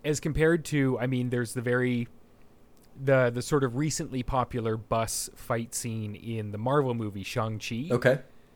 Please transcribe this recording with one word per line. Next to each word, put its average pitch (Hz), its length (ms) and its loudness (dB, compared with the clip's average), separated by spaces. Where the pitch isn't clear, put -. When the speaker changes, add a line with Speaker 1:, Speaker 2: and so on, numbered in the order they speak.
Speaker 1:
as 147 160 0
compared 156 460 2
to, 135 320 2
I 117 80 0
mean, 123 240 0
there's 120 240 -2
the 123 80 -4
very, 123 460 2
the, 131 280 6
the 120 100 -4
sort 135 240 2
of 120 120 0
recently 143 460 -2
popular 117 540 -2
bus 110 580 -2
fight 117 400 -4
scene 110 400 -6
in 110 380 -6
the 104 60 -6
Marvel 131 340 2
movie 104 300 -4
Shang-Chi. 113 680 -4
Speaker 2:
Okay. 123 280 4